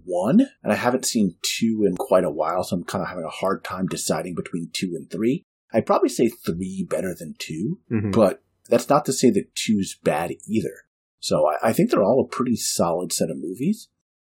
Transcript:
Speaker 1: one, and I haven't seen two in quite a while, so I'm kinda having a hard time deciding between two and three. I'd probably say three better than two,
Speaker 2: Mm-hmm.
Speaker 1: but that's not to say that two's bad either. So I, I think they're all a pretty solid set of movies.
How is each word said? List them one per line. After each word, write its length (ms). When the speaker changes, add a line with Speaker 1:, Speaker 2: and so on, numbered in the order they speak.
Speaker 1:
one, 420
and 80
I 40
haven't 300
seen 360
two 440
in 120
quite 260
a 80
while, 320
so 140
I'm 80
kinda 220
having 180
a 40
hard 360
time 220
deciding 460
between 380
two 240
and 160
three. 320
I'd 120
probably 220
say 220
three 600
better 240
than 240
two, 420
Speaker 2:
Mm-hmm. 200
Speaker 1:
but 300
that's 180
not 180
to 80
say 180
that 240
two's 460
bad 300
either. 380
So 300
I, 200
I 40
think 180
they're 120
all 200
a 100
pretty 220
solid 560
set 180
of 80
movies. 520